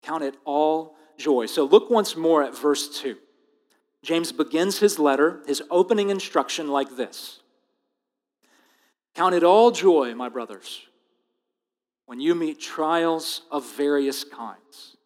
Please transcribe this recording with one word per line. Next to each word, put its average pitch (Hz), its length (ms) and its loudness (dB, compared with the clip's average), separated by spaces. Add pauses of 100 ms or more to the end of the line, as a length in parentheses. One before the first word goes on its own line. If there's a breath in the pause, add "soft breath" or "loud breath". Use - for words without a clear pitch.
Count 156 200 -6
it 135 220 -6
all 156 520 0 (200 soft breath)
joy. 127 300 0
So 147 180 0
look 196 260 6
once 214 240 0
more 160 300 2
at 127 120 -10
verse 143 440 -2
two. 127 180 -8 (840)
James 165 260 -2
begins 170 480 -2
his 202 220 2
letter, 147 460 2
his 139 240 -4
opening 196 400 2
instruction 170 580 -4
like 135 280 -4
this. - 440 -12 (1700)
"Count 175 200 0
it 175 80 2
all 214 300 6
joy, 156 420 4
my 123 140 -8
brothers, 113 540 -14 (1200)
when 120 160 -16
you 160 160 2
meet 156 240 -6
trials 165 800 -2 (100)
of 143 140 -6
various 143 580 -2
kinds." - 840 -18